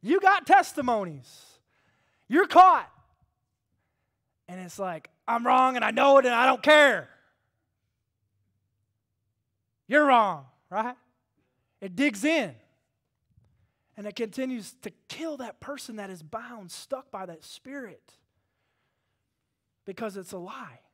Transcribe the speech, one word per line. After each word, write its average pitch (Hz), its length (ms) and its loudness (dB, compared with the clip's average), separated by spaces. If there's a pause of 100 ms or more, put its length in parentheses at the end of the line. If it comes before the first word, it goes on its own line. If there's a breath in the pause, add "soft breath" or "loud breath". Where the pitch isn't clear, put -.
You 311 180 -2
got 381 260 2
testimonies. 226 1000 -2 (800)
You're 330 200 2
caught. 339 440 6 (1600)
And 180 120 -18
it's 180 180 -18
like, 180 320 -10 (180)
"I'm 233 200 -2
wrong 254 300 2
and 220 80 -2
I 214 60 -2
know 277 260 6
it 262 80 6
and 240 100 0
I 240 100 2
don't 262 160 2
care." 277 480 4 (2750)
You're 294 180 2
wrong, 202 400 2 (240)
right? 226 260 -6 (840)
It 185 140 -14
digs 220 280 -2
in. 269 320 -2 (1400)
And 208 100 -14
it 208 80 -14
continues 240 580 -8 (100)
to 208 80 -14 (180)
kill 302 280 -10
that 233 220 -14
person 254 380 -14
that 202 120 -12
is 180 140 -18
bound, 220 480 -16
stuck - 400 -12
by 190 140 -12
that 165 180 -20
spirit. 254 680 -20 (1700)
Because 202 320 -12
it's 190 160 -16
a 196 60 -14
lie. 185 420 -18 (140)